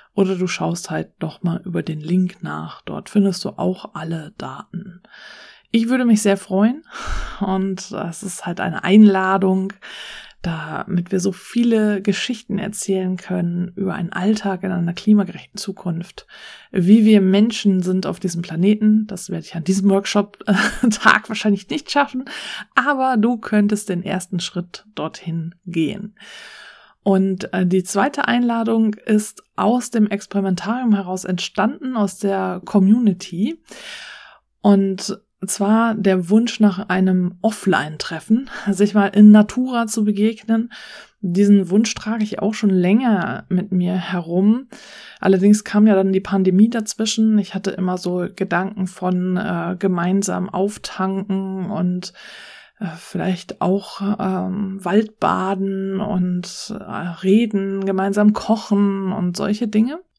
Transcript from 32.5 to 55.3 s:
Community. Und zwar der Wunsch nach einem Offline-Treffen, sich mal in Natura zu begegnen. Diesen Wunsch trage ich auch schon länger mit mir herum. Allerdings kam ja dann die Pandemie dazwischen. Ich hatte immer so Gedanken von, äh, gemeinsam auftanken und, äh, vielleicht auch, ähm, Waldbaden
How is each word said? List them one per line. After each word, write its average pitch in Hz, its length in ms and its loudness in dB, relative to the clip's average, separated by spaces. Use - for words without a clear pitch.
Community. 208 960 2
Und 196 560 2
zwar 220 480 0
der 185 340 0
Wunsch 226 300 2
nach 196 300 2
einem 185 520 2
Offline-Treffen, 170 1080 -2
sich 202 240 2
mal 202 140 4
in 208 240 10
Natura 233 560 4
zu 220 160 -2
begegnen. 220 680 -2
Diesen 196 480 4
Wunsch 214 240 2
trage 214 300 -6
ich - 160 -6
auch 214 140 -2
schon 214 160 0
länger 190 800 2
mit 180 220 0
mir 180 220 0
herum. 185 760 0
Allerdings 196 440 4
kam 208 240 4
ja 208 80 6
dann 190 160 2
die 190 80 2
Pandemie 190 500 4
dazwischen. 220 680 0
Ich 190 180 -2
hatte 185 160 -6
immer 185 260 -2
so 180 380 -4
Gedanken 185 520 -4
von, 180 500 -2
äh, 180 420 -4
gemeinsam 185 680 0
auftanken 190 1200 -4
und, 180 420 -4
äh, 196 80 -6
vielleicht 175 640 -6
auch, 196 400 -2
ähm, 190 800 -4
Waldbaden 190 1200 -2